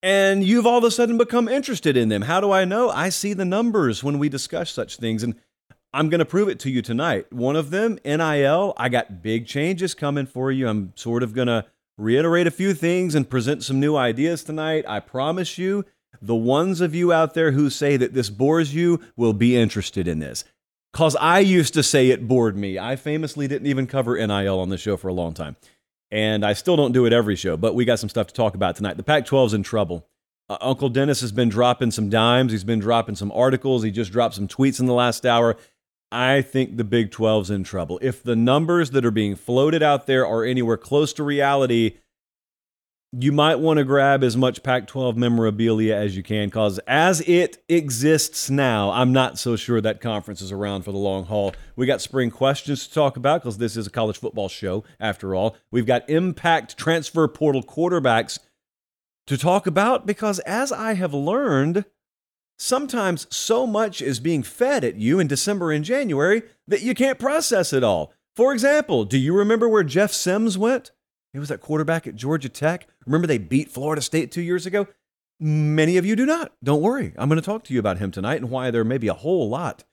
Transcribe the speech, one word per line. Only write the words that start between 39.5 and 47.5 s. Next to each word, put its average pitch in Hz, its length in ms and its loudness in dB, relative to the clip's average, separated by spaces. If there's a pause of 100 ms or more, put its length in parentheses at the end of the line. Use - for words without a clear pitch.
out 143 240 2
there 131 180 2
are 110 200 0
anywhere 120 320 0
close 147 340 0
to 151 120 -8
reality, 139 760 2 (1160)
you 127 180 0
might 151 240 4
wanna 151 300 2
grab 139 360 4
as 123 140 2
much 127 280 0
Pac-twelve 127 520 -2
memorabilia 113 800 2
as 101 220 -2
you 95 60 -8
can, 104 260 -4
'cause 104 280 -2 (100)
as 160 340 2
it 175 480 0